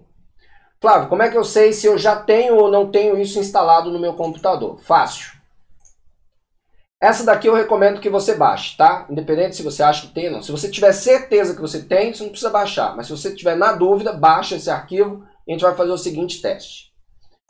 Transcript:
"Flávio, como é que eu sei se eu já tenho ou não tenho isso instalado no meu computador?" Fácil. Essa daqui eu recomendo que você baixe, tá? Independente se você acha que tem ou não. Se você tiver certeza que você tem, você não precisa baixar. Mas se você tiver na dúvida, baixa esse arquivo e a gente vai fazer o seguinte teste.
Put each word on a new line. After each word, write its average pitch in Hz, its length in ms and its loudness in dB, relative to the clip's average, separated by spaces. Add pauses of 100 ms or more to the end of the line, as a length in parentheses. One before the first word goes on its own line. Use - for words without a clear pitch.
(800)
"Flávio, 196 260 4
como 185 140 -2
é 226 80 2
que 226 80 -2
eu 220 60 2
sei 214 280 4
se 214 140 -6
eu 208 120 4
já 208 180 2
tenho 226 400 2
ou 208 140 6
não 202 220 2
tenho 208 260 2
isso 202 220 -4
instalado 170 520 2
no 170 80 -6
meu 170 160 -4
computador?" 165 640 -4
Fácil. - 580 -2 (1600)
Essa 226 240 2
daqui 220 240 2
eu 220 60 6
recomendo 202 480 2
que 214 80 -4
você 196 240 0
baixe, 135 420 -2
tá? 165 320 2
Independente 156 480 -4
se - 60 -12
você 147 220 -4
acha 151 240 2
que - 80 -20
tem 165 120 -6
ou 160 40 -6
não. 110 100 -10
Se - 100 -14
você 147 160 -8
tiver 196 240 4
certeza 208 600 2
que 175 80 -14
você 156 220 -8
tem, 208 280 0
você 220 120 -14
não 202 80 -10
precisa 226 180 -8
baixar. 196 460 -2
Mas 120 100 -12
se - 100 -16
você 190 200 -10
tiver 170 200 -2
na 190 180 2
dúvida, 196 400 0
baixa 165 420 2
esse 151 120 -8
arquivo 190 560 -4 (220)
e - 60 -12
a - 20 -6
gente 165 80 -8
vai 180 140 2
fazer 180 160 -2
o 180 60 -4
seguinte 170 440 -8
teste. - 500 -10 (580)